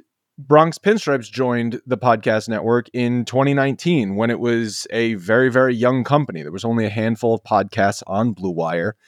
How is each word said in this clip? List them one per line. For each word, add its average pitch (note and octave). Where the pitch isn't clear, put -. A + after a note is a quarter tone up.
Bronx D3+
Pinstripes D3
joined A#2+
the B2
podcast A2
network A#2
in A#2+
twenty C3+
nineteen C3+
when A2+
it A#2
was A#2
a A2+
very, A2
very B2+
young B2
company. C3
There D2
was F#2+
only A#2
a G2
handful A2+
of A2
podcasts G2+
on A2
Blue F#2
Wire E2+